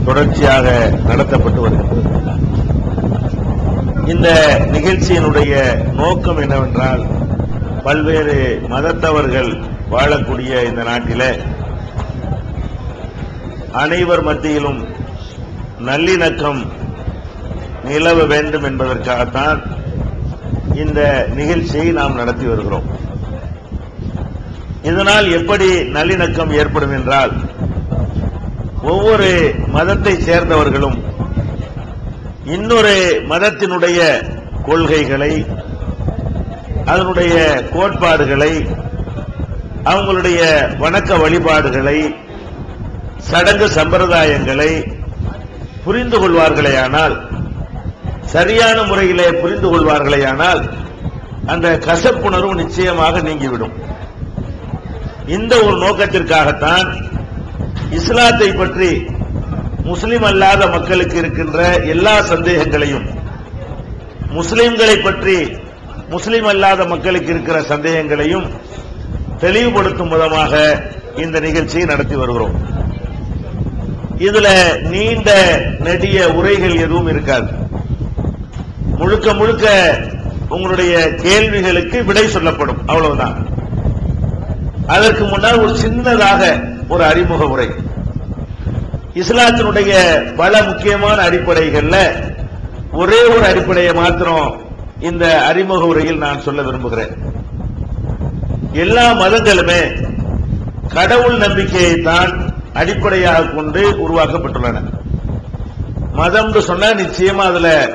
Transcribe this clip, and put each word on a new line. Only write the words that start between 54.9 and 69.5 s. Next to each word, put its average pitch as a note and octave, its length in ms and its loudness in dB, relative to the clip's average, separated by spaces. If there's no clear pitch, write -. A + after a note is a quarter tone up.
இந்த G#3+ 340 0
ஒரு G#3 160 4
நோக்கத்திற்காகத்தான் F3+ 1080 2
இஸ்லாத்தை A#3 600 2
பற்றி F#3 380 0
முஸ்லிம் A3 400 -2
அல்லாத G3 440 4
மக்களுக்கு E3+ 500 0
இருக்கின்ற D#3+ 420 -2
எல்லா F3 360 4
சந்தேகங்களையும், D3 840 0
முஸ்லிம்களை A3 680 2
பற்றி F#3 400 0
முஸ்லிம் G#3+ 380 -2
அல்லாத G3 380 4
மக்களுக்கு E3+ 460 -2
இருக்கிற E3 300 -2
சந்தேகங்களையும் D3+ 840 -2
தெளிவுபடுத்தும் F#3+ 720 0